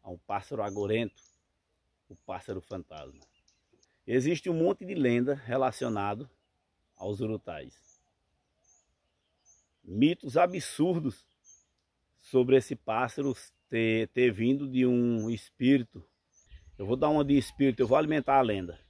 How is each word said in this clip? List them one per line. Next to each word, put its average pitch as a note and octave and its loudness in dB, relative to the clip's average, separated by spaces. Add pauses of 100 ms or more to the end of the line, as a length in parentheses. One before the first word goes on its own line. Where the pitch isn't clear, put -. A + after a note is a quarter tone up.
A F#2+ -18
um F2 -12
pássaro G2+ -8
agorento, G#2 -4 (880)
o - -20
pássaro F#2 -10
fantasma. D2+ -16 (880)
Existe C3+ 0
um E3+ -2
monte F3+ 0
de F#3 -10
lenda B2+ 2
relacionado A#2+ -4 (680)
aos G2 -8
urutais. G2 -10 (1800)
Mitos B2+ 0
absurdos E3 0 (920)
sobre B2+ 4
esse B2+ 0
pássaro B2 -4 (320)
ter, A2+ 0
ter B2 4
vindo C3 -2
de B2+ 2
um A#2+ 2
espírito. A#2+ 0 (680)
Eu G2 -8
vou A#2 0
dar D3+ 0
uma D3+ 2
de C#3+ 4
espírito, C3+ 0
eu A#2 2
vou C3 4
alimentar D3+ 2
a C3+ 6
lenda. F#2+ -2 (120)